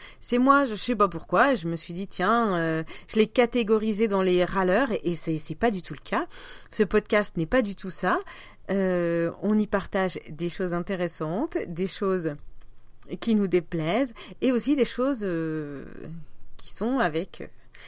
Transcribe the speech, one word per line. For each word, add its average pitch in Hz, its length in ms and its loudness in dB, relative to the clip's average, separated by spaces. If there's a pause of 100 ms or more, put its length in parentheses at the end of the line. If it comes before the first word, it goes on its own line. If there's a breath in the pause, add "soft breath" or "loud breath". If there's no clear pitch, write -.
(180 loud breath)
c'est - 200 0
moi, 277 260 8
je 226 100 -2
sais 220 220 -2
pas 202 100 6
pourquoi, 190 480 4
je 170 140 -2
me 165 80 -2
suis - 160 -8
dit, 190 160 -8
tiens, 208 480 2
euh, 160 260 0 (240 loud breath)
je - 100 -2
l'ai 220 100 6
catégorisé 220 840 2
dans 196 140 2
les 180 240 4
râleurs, 190 440 2
et, 196 140 -2
et 170 100 0
c'est, 160 220 -2
c'est 156 180 -6
pas 233 160 2
du 185 120 -4
tout - 100 -10
le 143 80 -12
cas. 277 260 -2 (440 loud breath)
Ce - 120 0
podcast 208 540 0
n'est 165 80 0
pas 254 160 2
du 202 160 -2
tout 190 140 -8
ça. 196 280 0 (520 loud breath)
Euh, 175 600 2 (120)
on 214 160 4
y 208 80 2
partage 190 520 -2 (120)
des 156 180 -4
choses 180 240 -2
intéressantes, 175 920 -4
des 175 200 -4
choses 185 480 -2 (880)
qui 226 140 2
nous 208 120 4
déplaisent, 180 680 0 (260 loud breath)
et 254 120 4
aussi 247 220 2
des 254 120 4
choses, 254 360 -2
euh, 156 640 -4 (720)
qui - 140 -8
sont 247 280 -2
avec, 175 440 -2
euh, - 40 -10 (420 loud breath)